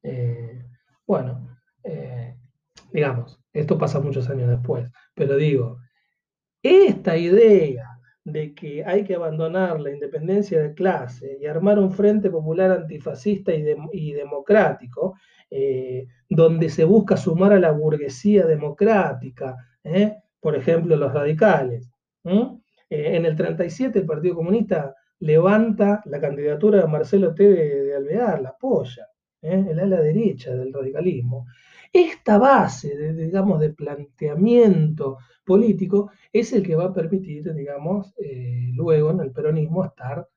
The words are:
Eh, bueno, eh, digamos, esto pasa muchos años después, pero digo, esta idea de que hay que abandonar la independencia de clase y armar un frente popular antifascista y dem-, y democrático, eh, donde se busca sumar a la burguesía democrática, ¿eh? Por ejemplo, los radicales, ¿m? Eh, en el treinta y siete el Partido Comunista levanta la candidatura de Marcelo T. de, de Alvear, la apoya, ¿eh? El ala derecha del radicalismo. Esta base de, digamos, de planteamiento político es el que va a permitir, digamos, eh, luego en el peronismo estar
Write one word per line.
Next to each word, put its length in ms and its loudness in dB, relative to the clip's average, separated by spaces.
Eh, 600 -8
bueno, 420 -4
eh, 520 -12
digamos, 480 -4
esto 260 0
pasa 220 -2
muchos 300 -4
años 180 -2
después, 420 -2
pero 220 0
digo, 420 0
esta 540 4
idea 720 6
de 300 -8
que 300 -12
hay 200 0
que 100 -4
abandonar 680 -2
la 100 -6
independencia 680 -2
de 140 -4
clase 680 -4
y 60 -10
armar 320 2
un 140 2
frente 380 2
popular 400 0
antifascista 840 -4
y 100 -2
dem-, 300 -4
y 200 -8
democrático, 1040 -2
eh, 560 -4
donde 400 2
se 160 0
busca 320 4
sumar 360 2
a 80 6
la 120 4
burguesía 760 0
democrática, 1080 -2
¿eh? 300 0
Por 160 0
ejemplo, 400 2
los 160 0
radicales, 760 0
¿m? 340 0
Eh, 260 -2
en 100 0
el 100 0
treinta 280 -2
y 60 -8
siete 300 -2
el 60 -4
Partido 280 -2
Comunista 600 -2
levanta 840 2
la 140 -8
candidatura 600 2
de 80 2
Marcelo 460 0
T. 140 4
de, 360 2
de 120 -4
Alvear, 460 -2
la 80 -10
apoya, 560 -4
¿eh? 300 -2
El 80 -4
ala 220 0
derecha 540 0
del 180 -6
radicalismo. 760 -6
Esta 460 4
base 580 2
de, 160 -6
digamos, 480 0
de 100 0
planteamiento 1500 0
político 680 2
es 220 0
el 80 2
que 120 -2
va 120 0
a 80 -6
permitir, 600 -6
digamos, 640 -8
eh, 560 -8
luego 360 0
en 100 -2
el 100 -6
peronismo 540 -2
estar 420 -12